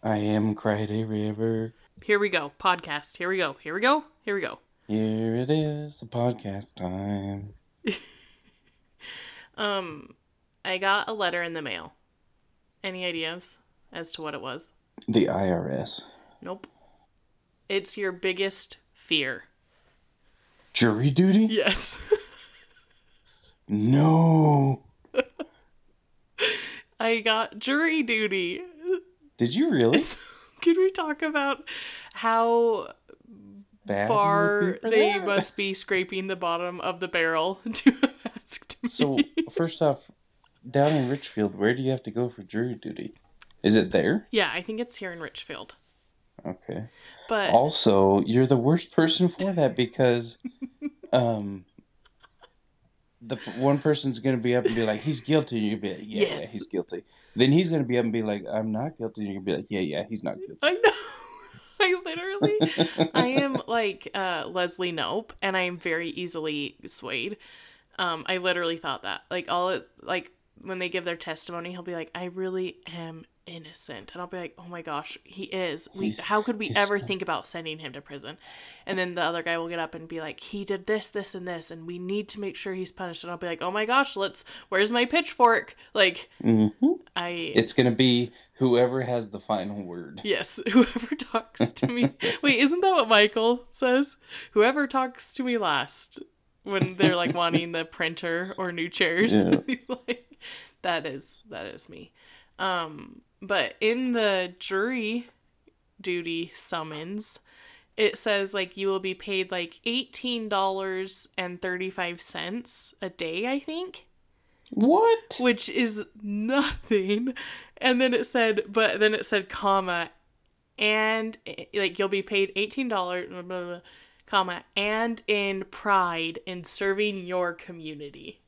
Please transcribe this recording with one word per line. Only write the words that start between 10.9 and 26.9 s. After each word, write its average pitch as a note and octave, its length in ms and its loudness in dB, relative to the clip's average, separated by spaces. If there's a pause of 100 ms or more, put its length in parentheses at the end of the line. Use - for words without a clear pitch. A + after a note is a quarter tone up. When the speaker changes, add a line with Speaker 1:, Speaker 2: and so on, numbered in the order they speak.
Speaker 2:
a - 40 -6
letter F3 300 0
in E3+ 120 -6
the E3 80 -6
mail. F2 320 -8 (880)
Any F#3 220 -8
ideas E3+ 540 -6 (340)
as E3 200 -10
to E3 100 -10
what D3+ 120 -8
it C#3+ 60 -8
was? C3+ 300 -12 (380)
Speaker 1:
The A2 200 4
I F#2+ 220 0
R E2+ 200 -2
S. - 360 -4 (340)
Speaker 2:
Nope. F#3+ 260 -12 (1000)
It's G3 280 -4
your G3 160 -2
biggest F#3+ 680 -2 (160)
fear. C3+ 500 -2 (1300)
Speaker 1:
Jury A#2+ 380 4
duty? F#3+ 400 6
Speaker 2:
Yes. - 480 0 (140)
<laughs> G#4+ 40 4 (1600)
Speaker 1:
No. D3 1120 4 (2250)